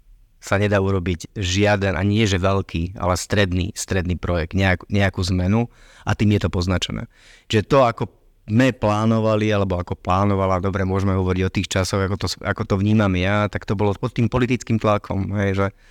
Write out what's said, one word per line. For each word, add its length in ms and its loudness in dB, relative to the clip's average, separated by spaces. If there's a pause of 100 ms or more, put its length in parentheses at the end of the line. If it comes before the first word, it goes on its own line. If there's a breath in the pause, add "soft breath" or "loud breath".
(400)
sa 160 -2
nedá 240 2
urobiť 560 -2
žiaden, 580 2
a 80 -2
nie 220 2
že 160 0
veľký, 560 -2
ale 180 0
stredný, 640 -2
stredný 400 -2
projekt, 400 -4
nejak-, 320 0
nejakú 400 0
zmenu 400 0 (400 loud breath)
a 80 -2
tým 180 2
je 140 0
to 20 -2
poznačené. 640 -4 (400 soft breath)
Čiže 160 2
to, 160 4
ako 200 -2 (460)
sme 240 4
plánovali, 800 0
alebo 260 0
ako 160 -6
plánovala, 640 0
dobre, 240 -2
môžeme 320 0
hovoriť 320 0
o 80 -4
tých 160 -2
časoch, 320 0
ako 160 -2
to, 80 -4 (160)
ako 240 -4
to 140 0
vnímam 340 2
ja, 320 0
tak 160 -6
to 160 -4
bolo 160 0
pod 160 -6
tým 160 0
politickým 560 0
tlakom, 560 -2
hej, 160 0
že 120 0 (240 soft breath)